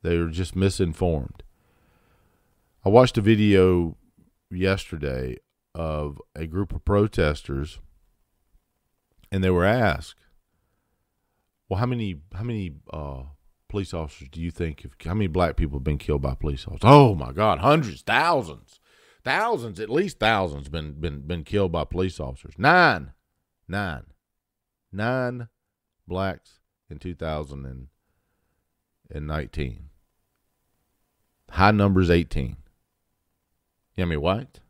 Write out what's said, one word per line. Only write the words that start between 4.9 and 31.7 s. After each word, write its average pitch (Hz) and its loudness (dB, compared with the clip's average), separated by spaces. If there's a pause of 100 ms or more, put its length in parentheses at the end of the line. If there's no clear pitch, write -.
of 76 -6 (140)
a 80 -8
group 87 -6
of - -10
protesters, 78 0 (1500)
and 95 0
they 92 2
were 90 2
asked, 101 0 (1400)
"Well, 95 -4
how 120 0
many, 110 -4 (160)
how 95 -10
many, 104 -6 (180)
uh, 69 -10 (440)
police 101 -8
officers 76 -10
do 82 -14
you 82 -6
think 80 -8
have, - -18 (100)
how 85 -6
many 107 0
black 85 0
people 69 -2
have 65 -8
been 71 -2
killed 71 -2
by 69 -4
police 71 -6
officers?" 78 -10
"Oh 127 10
my 65 -8
God, 92 2
hundreds, 120 0
thousands, 123 -2 (440)
thousands, 131 -4
at 107 -8
least 165 -4
thousands 90 0
been, 76 -8
been, 73 -6
been 80 -8
killed 98 0
by 80 -2
police 90 -4
officers." 65 -12
Nine, 131 4 (540)
nine, 87 -6 (880)
nine 123 -4 (580)
blacks 92 -8 (320)
in 78 -14
two 90 -10
thousand 69 -8 (1200)
and 76 -10
eighteen. 67 -8 (1600)
High 98 4